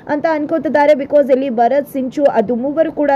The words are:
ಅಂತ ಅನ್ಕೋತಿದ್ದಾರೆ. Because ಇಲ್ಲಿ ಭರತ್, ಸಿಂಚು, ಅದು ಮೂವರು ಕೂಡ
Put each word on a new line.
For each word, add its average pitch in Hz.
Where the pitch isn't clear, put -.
ಅಂತ 294
ಅನ್ಕೋತಿದ್ದಾರೆ. 302
Because 285
ಇಲ್ಲಿ 262
ಭರತ್, 240
ಸಿಂಚು, 269
ಅದು 226
ಮೂವರು 294
ಕೂಡ 294